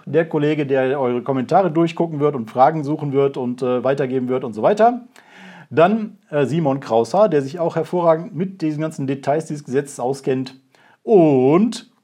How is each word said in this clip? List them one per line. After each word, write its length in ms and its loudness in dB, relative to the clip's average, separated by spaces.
der 240 0
Kollege, 360 0
der 320 0
eure 260 -2
Kommentare 480 0
durchgucken 500 -2
wird 140 0
und 140 -8
Fragen 360 2
suchen 260 -4
wird 240 0
und, 280 -6
äh, 200 0
weitergeben 460 -2
wird 160 -2
und 80 -8
so 80 -8
weiter. 400 2
Dann, 480 2
äh, 160 0
Simon 340 0
Krauser, 480 2
der 140 0
sich 180 -8
auch 160 -2
hervorragend 580 0
mit 280 -8
diesen 180 -2
ganzen 280 -6
Details 400 -2
dieses 180 -10
Gesetzes 340 -4
auskennt. 580 -4
Und 880 4